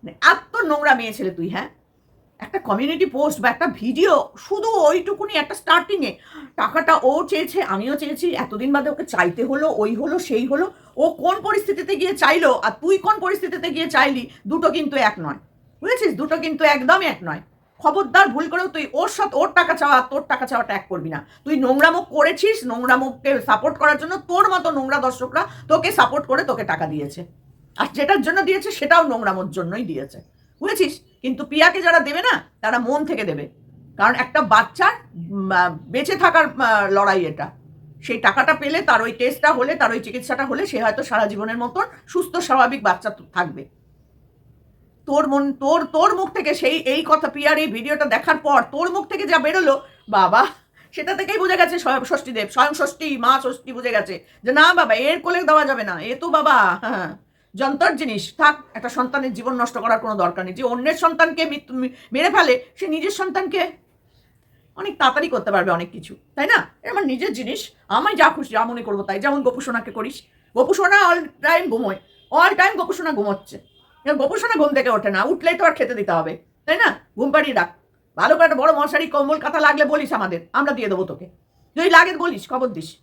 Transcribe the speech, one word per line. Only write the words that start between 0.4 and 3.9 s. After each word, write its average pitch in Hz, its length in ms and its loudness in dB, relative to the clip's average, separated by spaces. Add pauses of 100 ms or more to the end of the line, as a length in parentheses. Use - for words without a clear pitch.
নোংরা 294 300 2
মেয়ে 226 180 -8
ছেলে 190 180 -6
তুই, 170 180 -6
হ্যাঁ? 220 200 -8 (720)
একটা 381 200 -8
কমিউনিটি 285 460 0
পোস্ট 294 360 -2
বা 247 80 0
একটা 330 180 -4
ভিডিও, 294 680 0